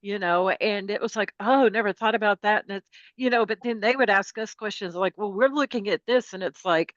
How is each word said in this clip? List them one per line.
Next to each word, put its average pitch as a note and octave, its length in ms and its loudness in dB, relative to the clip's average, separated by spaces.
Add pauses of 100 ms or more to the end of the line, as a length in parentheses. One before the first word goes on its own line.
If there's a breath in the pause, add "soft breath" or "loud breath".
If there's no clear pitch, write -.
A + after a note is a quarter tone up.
You G3+ 160 -6
know, F3+ 320 2
and G3+ 400 -2
it G3+ 120 -4
was A3+ 160 -4
like, G#3 240 -2
Oh, B3+ 260 4
never G#3 240 2
thought A3 240 -2
about G#3 280 0
that, G#3 240 2
and G3 100 -8
it's, G3 100 -12 (300 loud breath)
you B3+ 120 -2
know, A#3 160 2
but G#3+ 180 -6
then A#3 180 -4
they A3 160 2
would C4 120 2
ask G3 280 2
us A3 180 -10
questions G3 400 -8
like, F#3 220 -2
Well, G#3 160 -6
we're A3+ 160 2
looking C4+ 400 -2
at F3 180 -2
this, B3 260 0
and F#3+ 80 -12
it's D#3+ 220 -8
like E3 340 0